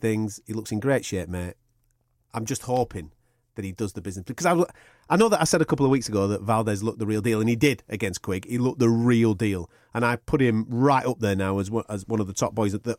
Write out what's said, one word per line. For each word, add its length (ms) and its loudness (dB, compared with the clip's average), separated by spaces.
things. 440 -2
He 60 -10
looks 220 -8
in 80 -2
great 240 0
shape, 240 -6
mate. 240 -6
I'm 120 -6
just 180 -6
hoping 480 -2
that 80 -8
he 80 -6
does 220 -6
the 80 -12
business. 240 -10
Because 200 -6
I, 160 4
I 60 2
know 140 6
that 120 2
I 40 2
said 160 2
a 40 2
couple 200 2
of 60 6
weeks 180 0
ago 180 2
that 140 -2
Valdez 420 0
looked 160 -4
the 80 -4
real 140 0
deal, 180 2
and 100 2
he 60 2
did 320 2
against 340 -6
Quigg. 240 -4
He 120 -6
looked 220 -2
the 100 6
real 440 4
deal. 360 -2
And 120 -2
I 120 0
put 240 0
him 280 2
right 360 2
up 140 -4
there 160 2
now 240 0
as 120 -4
one, 160 -4
as 200 -8
one 120 -2
of 80 -2
the 60 -10
top 200 -2
boys 200 0
that, 100 -6
that 160 -4